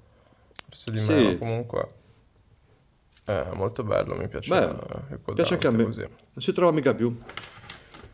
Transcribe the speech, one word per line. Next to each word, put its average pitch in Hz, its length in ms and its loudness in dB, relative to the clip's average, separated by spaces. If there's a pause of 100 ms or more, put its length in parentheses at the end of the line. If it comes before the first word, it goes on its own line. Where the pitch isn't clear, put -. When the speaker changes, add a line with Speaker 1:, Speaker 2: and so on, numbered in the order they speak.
(640)
Speaker 1:
forse - 260 -6
di 110 80 0
Speaker 2:
Sì. 107 140 2
Speaker 1:
meno, 104 240 6
comunque - 500 -2 (1400)
è 90 280 -2
molto 98 300 -4
bello, 104 320 0
mi 92 120 -4
piace - 220 -8
Speaker 2:
Beh, 180 100 4
Speaker 1:
il - 160 2
quadrante - 580 -10
Speaker 2:
piace 170 220 0
anche 160 120 2
a 131 40 4
me. 113 140 4
Speaker 1:
così. 113 160 -4
Speaker 2:
Non - 360 -16
si 160 160 -2
trova 180 180 4
mica 143 220 4
più. 117 240 0 (960)